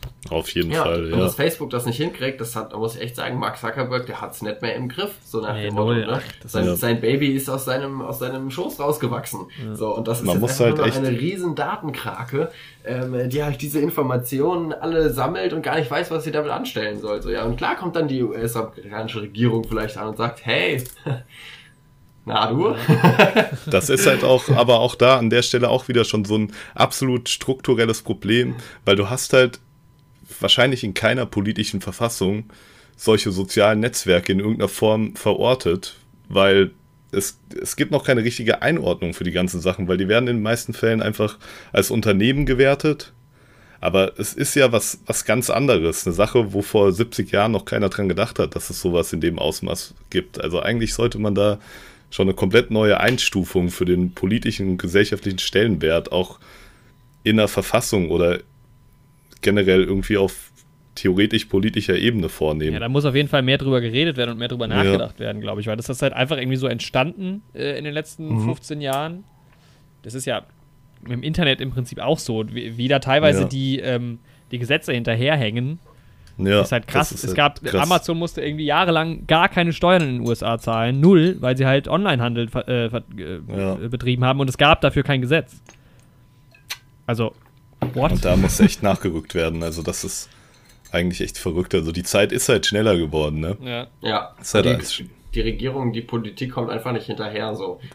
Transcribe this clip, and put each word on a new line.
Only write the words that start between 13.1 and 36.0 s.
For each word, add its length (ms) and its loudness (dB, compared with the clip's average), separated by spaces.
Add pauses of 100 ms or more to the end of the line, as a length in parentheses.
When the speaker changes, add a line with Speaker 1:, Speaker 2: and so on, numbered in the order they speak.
Speaker 2:
die 140 -2
halt 180 -4
diese 180 -4
Informationen 920 0
alle 380 0
sammelt 420 -2
und 80 -4
gar 160 -2
nicht 120 -2
weiß, 220 -4
was 120 -4
sie 80 -6
damit 200 -2
anstellen 480 -6
soll. 220 -6
So, 80 -8
ja, 160 -4
und 120 -2
klar 180 -2
kommt 200 -6
dann 120 0
die 160 -2
US-amerikanische 1000 -6
Regierung 460 0
vielleicht 300 -4
an 120 -6
und 80 -10
sagt, 280 -6
"Hey, 380 0 (200)
<laughs> 200 -6 (1040)
na 260 0
du?" 240 2 (460)
<laughs> 480 2
Speaker 1:
Das 200 2
ist 180 4
halt 160 4
auch, 260 4
aber 300 6
auch 160 0
da 220 6
an 120 0
der 120 4
Stelle 280 2
auch 180 0
wieder 160 4
schon 220 0
so 120 0
ein 140 0 (220)
absolut 560 0
strukturelles 720 0
Problem, 540 0 (300)
weil 100 6
du 140 2
hast 240 -4
halt 260 6 (800)
wahrscheinlich 440 2
in 100 -4
keiner 320 2
politischen 560 -2
Verfassung 640 -2 (500)
solche 360 2
sozialen 500 2
Netzwerke 500 2
in 80 2
irgendeiner 300 0
Form 460 0
verortet, 800 0 (340)